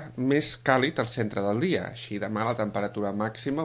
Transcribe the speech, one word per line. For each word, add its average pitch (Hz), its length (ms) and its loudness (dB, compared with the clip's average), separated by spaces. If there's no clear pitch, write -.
més 139 380 2
càlid 131 320 4
al 117 80 0
centre 107 360 -2
del 104 200 2
dia, 123 240 0
així - 320 -10
demà 104 240 -2
la 117 140 0
temperatura 101 580 -2
màxima 135 500 -2